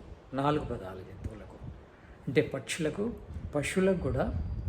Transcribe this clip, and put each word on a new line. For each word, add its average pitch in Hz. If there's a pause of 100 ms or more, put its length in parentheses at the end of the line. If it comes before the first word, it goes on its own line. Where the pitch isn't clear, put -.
(320)
నాలుగు 143
పాదాల 95
జంతువులకు, 95 (640)
అంటే 135
పక్షులకు, 156 (440)
పశువులకు 185
కూడా - (260)